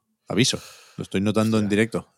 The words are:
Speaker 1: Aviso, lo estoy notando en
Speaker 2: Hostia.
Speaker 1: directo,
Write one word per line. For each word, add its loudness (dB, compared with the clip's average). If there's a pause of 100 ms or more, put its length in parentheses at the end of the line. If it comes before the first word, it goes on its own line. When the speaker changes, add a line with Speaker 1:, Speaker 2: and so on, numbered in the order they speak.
(280)
Speaker 1:
Aviso, 0 (380)
lo -8
estoy -4
notando 2
en 2
Speaker 2:
Hostia. -2
Speaker 1:
directo, 0